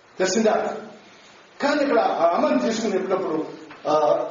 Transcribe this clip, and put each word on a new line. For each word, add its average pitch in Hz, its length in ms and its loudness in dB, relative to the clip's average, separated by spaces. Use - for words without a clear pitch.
తెలిసిందా? - 600 0
కానీ 285 200 2
ఇక్కడ 233 180 2
ఆ 170 360 2
అమ్మని 262 240 2
తీసుకుని 220 340 -2
వెళ్ళినప్పుడు, 180 520 -2
ఆ, 151 440 2